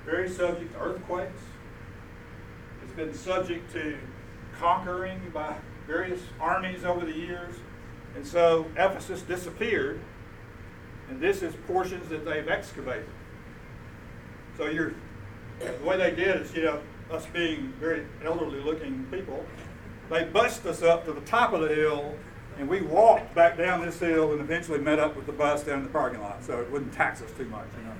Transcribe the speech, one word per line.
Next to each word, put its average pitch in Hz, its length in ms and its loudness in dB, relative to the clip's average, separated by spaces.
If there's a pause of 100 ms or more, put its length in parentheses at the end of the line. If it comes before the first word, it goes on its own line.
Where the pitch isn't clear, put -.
very 180 240 0
subject 170 440 0
to - 80 -10
earthquakes. 180 600 -4 (1400)
It's - 100 -12
been 151 220 -4
subject 180 600 -2
to 151 220 -2 (600)
conquering 180 760 0
by 156 220 -4 (320)
various 180 340 -2 (200)
armies 180 440 0
over 175 200 2
the 156 80 -4
years. 175 420 -6 (600)
And - 120 -10
so 165 400 6 (100)
Ephesus 185 460 2
disappeared, 170 800 -2 (1080)
and 262 120 -8
this 381 220 2
is - 120 -4 (120)
portions 180 420 0
that 151 160 -4
they've 156 240 -2
excavated. 127 600 -4 (1500)
So 151 100 -2
you're, 156 280 0 (640)
the - 260 -6
way 185 120 4
they 175 180 4
did 175 280 4
is, - 120 -10
you 160 100 2
know, 147 160 2 (300)
us 160 220 -6
being 156 480 0
very 156 260 0 (180)
elderly 151 360 -2
looking 143 500 -2
people, 180 340 -6 (680)
they 165 140 4
bused 202 420 4
us 160 160 -2
up 165 240 8
to 156 60 -4
the 143 100 -6
top 226 300 6
of 165 100 4
the 151 120 4
hill, 151 400 2 (440)
and 139 100 -4
we 185 140 2
walked 196 520 8
back 170 220 10
down 175 280 2
this 165 140 -4
hill 160 340 6
and 147 80 2
eventually 160 380 0
met 151 200 4
up 151 180 4
with 135 100 -6
the 147 60 -4
bus 147 320 4
down 143 140 -2
in 135 60 -2
the 123 60 -8
parking 120 300 0
lot, 101 240 -8
so 123 160 -2
it 120 100 -4
wouldn't 135 220 -2
tax 139 300 0
us 110 100 -10
too 127 140 -8
much, 110 200 -8 (120)
you 110 60 -10
know. 113 160 -8